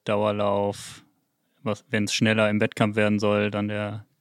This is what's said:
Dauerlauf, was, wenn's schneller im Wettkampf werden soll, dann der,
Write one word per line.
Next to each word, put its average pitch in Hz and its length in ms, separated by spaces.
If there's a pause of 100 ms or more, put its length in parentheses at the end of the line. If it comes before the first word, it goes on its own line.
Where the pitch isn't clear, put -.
Dauerlauf, 104 1000 (600)
was, 104 260
wenn's 104 240
schneller 110 360
im 104 120
Wettkampf 110 340
werden 104 240
soll, 104 300
dann 104 180
der, 104 380 (160)